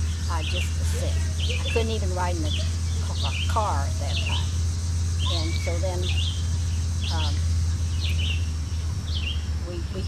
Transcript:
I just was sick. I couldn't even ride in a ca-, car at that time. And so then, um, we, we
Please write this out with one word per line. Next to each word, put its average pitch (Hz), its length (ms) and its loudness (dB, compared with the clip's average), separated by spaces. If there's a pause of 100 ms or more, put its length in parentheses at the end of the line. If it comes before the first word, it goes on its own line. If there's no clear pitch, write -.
(300)
I 165 140 0
just - 340 0
was - 80 2
sick. - 760 0
I - 120 0
couldn't 226 180 2
even 202 240 0
ride 180 220 0
in 160 80 -2
a - 60 0
ca-, - 960 0
car 180 360 2
at - 140 0
that - 180 0
time. - 300 0 (880)
And 160 160 0
so - 280 0
then, 185 200 0 (1120)
um, - 220 2 (2250)
we, 180 120 -4 (120)
we 190 160 -4